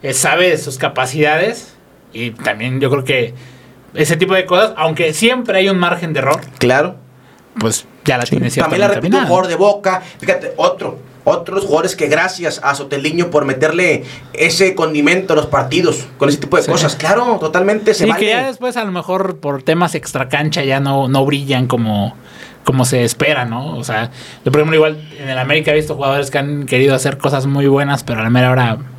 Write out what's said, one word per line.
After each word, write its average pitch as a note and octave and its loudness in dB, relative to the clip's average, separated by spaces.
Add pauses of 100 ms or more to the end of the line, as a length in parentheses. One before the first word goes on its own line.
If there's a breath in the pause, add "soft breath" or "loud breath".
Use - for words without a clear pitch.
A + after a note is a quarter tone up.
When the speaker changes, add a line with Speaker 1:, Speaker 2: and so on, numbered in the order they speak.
Speaker 1:
eh, C3+ -4
sabe F3 2
de D#3+ 2
sus C3+ -10
capacidades D3+ -2 (380)
y A#2 -8
también A#2 -4
yo C#3 2
creo C#3 0
que B2 -2 (600 loud breath)
ese D3+ 0
tipo F3+ 2
de F#3 2
cosas, G3 2
aunque D#3+ 0
siempre A3+ 0
hay G3 2
un F#3+ 2
margen E3+ -2
de - -2
error, C#3 0 (180)
Speaker 2:
Claro. C3+ 2 (640 soft breath)
Speaker 1:
pues A2 -2 (200)
ya B2+ 2
la B2 -2
Speaker 2:
Sí. - -8
Speaker 1:
tiene B2 0
ciertamente E3 0
Speaker 2:
Pamela - 2
Pinto, F#3 2
Speaker 1:
afinada. - 2
Speaker 2:
jugador F3+ 2
de E3 -2
Boca, G3 2 (180 loud breath)
fíjate, F3+ -2
otro, - -2 (280)
otros F#3+ 0
jugadores D#3+ 0
que D3 0
gracias E3+ -2
a C3+ 0
Soteldiño D3+ -2
por D3 2
meterle D#3 0 (300 loud breath)
ese F#3 2
condimento D#3+ 0
a D#3 4
los D3 2
partidos, C#3+ 0 (120)
con C#3+ 2
ese C#3 2
tipo E3 -2
de - 2
Speaker 1:
Sí. - -4
Speaker 2:
cosas. D#3 0
Claro, G#3+ 2
totalmente G3+ 0
se F#3+ 0
Speaker 1:
Sí, A3 4
Speaker 2:
vale. G3+ 0
Speaker 1:
que - 2
ya B3 0
después B3 -6
a A3+ -4
lo F#3+ -6
mejor F3+ -4
por C#3 -4
temas D#3+ 2
extracancha D3 -2
ya C3+ 0
no, C#3 0
no C3+ 4
brillan C#3 0
como, A2 0 (500 loud breath)
como C3 2
se B2+ 2
espera, C3+ 0
¿no? C3 -6
O A#2+ -10
sea, A#2 -4 (340 loud breath)
yo C3+ 2
por D3 4
ejemplo D#3 2
igual D#3 2 (100)
en C3+ -10
el C3 -2
América D3+ 0
he D3+ 4
visto D3+ 0
jugadores C#3 -2
que D3 -2
han C#3+ -4
querido C3+ 4
hacer C3 -2
cosas C#3 0
muy C#3 2
buenas, C#3 2
pero A#2 -4
a A2 -2
la A2+ 0
mera B2+ 4
hora A#2+ 2 (200)